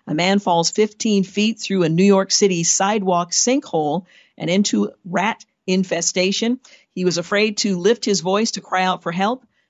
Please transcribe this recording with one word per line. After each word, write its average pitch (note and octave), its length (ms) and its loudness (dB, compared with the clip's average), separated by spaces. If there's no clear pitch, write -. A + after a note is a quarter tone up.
A - 80 -6
man F#3 260 2
falls E3+ 300 0
fifteen G#3+ 540 0
feet G#3+ 380 -2
through F#3+ 220 -2
a D#3 60 2
New E3+ 140 2
York G3 260 4
City F#3 340 2
sidewalk F#3 680 0
sinkhole F3+ 720 0
and D#3 120 -6
into G3+ 420 0
rat F#3 400 -4
infestation. F#3+ 920 -2
He F#3 120 -4
was E3+ 120 0
afraid G#3 420 0
to G3 180 0
lift G#3 260 0
his G3 160 0
voice G3 320 0
to - 80 -10
cry F#3 240 -2
out F3+ 180 -2
for E3+ 120 -6
help G3+ 320 -2